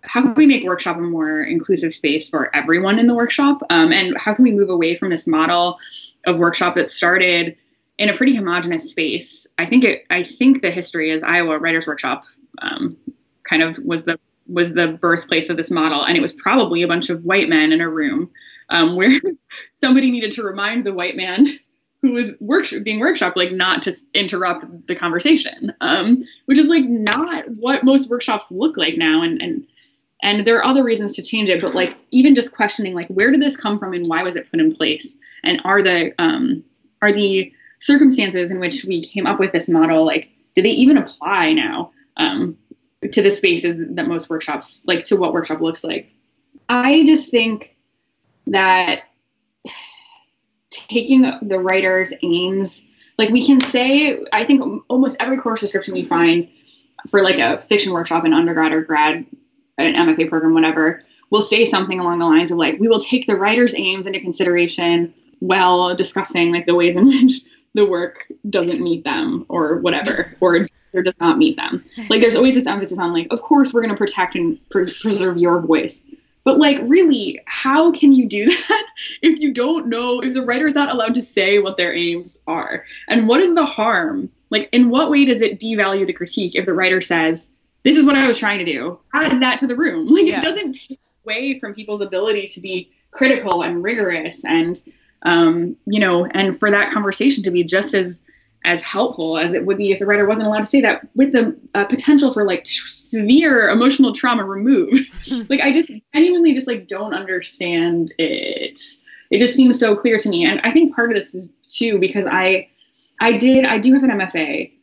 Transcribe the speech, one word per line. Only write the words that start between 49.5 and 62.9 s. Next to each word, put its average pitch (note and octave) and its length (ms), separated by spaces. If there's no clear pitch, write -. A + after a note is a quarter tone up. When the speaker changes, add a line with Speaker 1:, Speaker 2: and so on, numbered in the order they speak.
Speaker 1:
taking B3+ 520
the G3 180
writer's F#3 540
aims, F3+ 600
like, G#3+ 140
we B3+ 160
can C4+ 160
say, C4+ 600
I G#3+ 100
think C4 440
almost C4 300
every C4 200
course A3+ 240
description - 320
we F#3 100
find E3+ 420
for, G3+ 140
like, F#3+ 160
a A#2 220
fiction G3 340
workshop E3 320
in D#3+ 80
undergrad D#3+ 380
or D#3+ 100
grad, D#3 420
an D#3 180
M E3+ 140
F D#3+ 80
A D#3+ 80
program, D#3+ 260
whatever, D#3+ 480
will G#3+ 100
say A3 240
something F#3+ 340
along F3 200
the E3+ 80
lines E3 240
of, F3 80
like, D#3+ 200
"We G#3+ 100
will A3 120